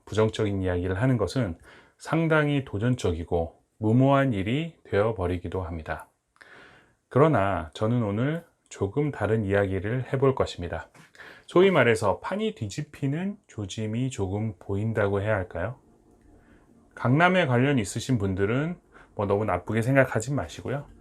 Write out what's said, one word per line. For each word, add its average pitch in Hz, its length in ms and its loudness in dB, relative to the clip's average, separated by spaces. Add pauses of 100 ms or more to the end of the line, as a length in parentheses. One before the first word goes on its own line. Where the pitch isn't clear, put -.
부정적인 104 560 0
이야기를 92 400 -2
하는 131 160 2
것은 98 400 -2 (400)
상당히 151 680 0
도전적이고 90 960 -2 (180)
무모한 131 560 4
일이 127 420 -4 (100)
되어버리기도 92 760 -2
합니다. 82 460 -8 (1040)
그러나 98 640 2
저는 117 300 0
오늘 127 420 -2 (240)
조금 143 420 -2
다른 110 320 0
이야기를 101 680 -2
해볼 131 220 4
것입니다. 87 520 -4 (580)
소위 185 240 6
말해서 117 520 4
판이 214 340 -4
뒤집히는 147 840 -6 (100)
조짐이 110 640 -6
조금 104 480 -4
보인다고 101 640 -2
해야 107 140 0
할까요? 92 400 -6 (1200)
강남에 175 500 4
관련 127 340 2
있으신 113 380 -2
분들은 101 600 0 (380)
뭐 104 100 -2
너무 101 200 0
나쁘게 104 360 -2
생각하지 131 520 2
마시고요. 123 520 -6 (160)